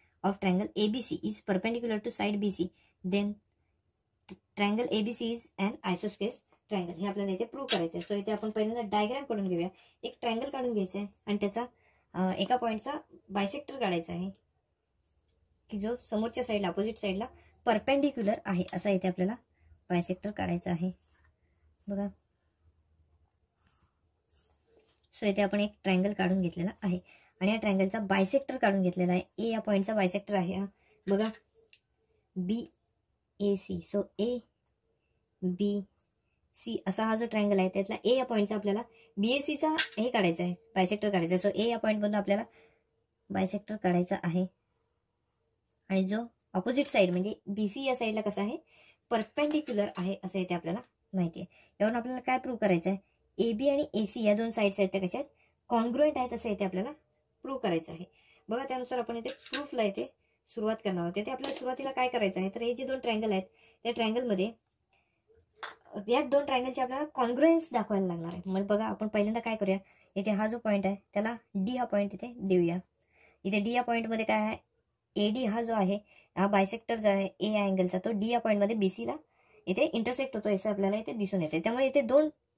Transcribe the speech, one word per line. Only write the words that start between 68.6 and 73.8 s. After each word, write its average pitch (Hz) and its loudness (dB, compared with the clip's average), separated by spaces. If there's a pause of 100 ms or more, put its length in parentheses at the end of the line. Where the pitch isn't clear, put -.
बघा, 208 2
आपण 214 -4
पहिल्यांदा 214 0
काय 226 -4
करूया, 196 0 (380)
इथे 202 0
हा 208 2
जो 233 -4
पॉइंट 202 0
आहे 196 0 (180)
त्याला 220 -2 (200)
डी 208 0
हा 330 0
पॉइंट 202 0
इथे 240 -10
देऊया. 180 4 (640)
इथे 196 0
डी 208 0
या 247 2